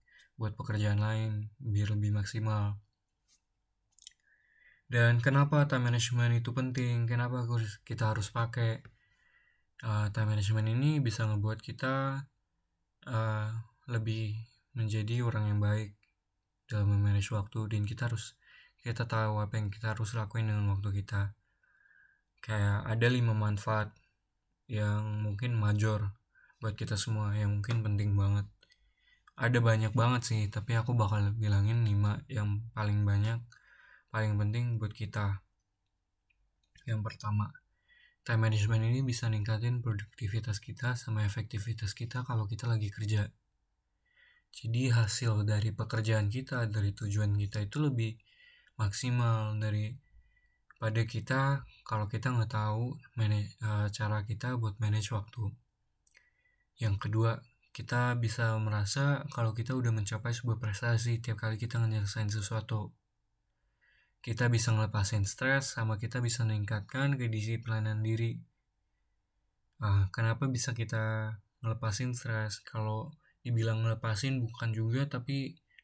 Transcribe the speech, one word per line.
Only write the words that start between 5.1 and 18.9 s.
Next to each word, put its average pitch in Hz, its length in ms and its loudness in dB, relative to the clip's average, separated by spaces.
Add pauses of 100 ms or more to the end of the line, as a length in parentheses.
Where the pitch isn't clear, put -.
kenapa 143 400 6
time 127 240 2
management 120 560 2
itu - 80 -4
penting? 123 560 0
Kenapa 123 400 -2
harus, 113 400 -2
kita 110 240 0
harus 110 160 -2
pakai, 117 560 -2 (1040)
eh, 107 240 0
time 107 240 0
management 107 320 2
ini 139 320 4
bisa 117 320 0
ngebuat 107 320 -2
kita, 135 640 -4 (800)
eh, 110 420 0 (380)
lebih 110 480 -2 (400)
menjadi 113 480 -2
orang 110 240 0
yang 104 160 2
baik 104 320 0 (680)
dalam 101 260 0
memanage 101 400 4
waktu, 107 400 -4
dan 104 160 0
kita 117 240 -4
harus, 110 240 -6 (480)
kita 120 240 -4